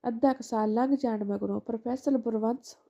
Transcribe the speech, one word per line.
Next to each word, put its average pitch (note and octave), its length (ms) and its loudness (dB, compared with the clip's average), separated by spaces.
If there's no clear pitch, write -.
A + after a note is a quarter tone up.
ਅੱਧਾ B3 260 2
ਕੁ C4 100 -6
ਸਾਲ G#3+ 300 0
ਲੰਘ C4 220 4
ਜਾਣ A3+ 280 -2
ਮਗਰੋਂ G3+ 380 -2
ਪ੍ਰੋਫੈਸਰ B3 560 -2
ਬਲਵੰਤ A3+ 420 0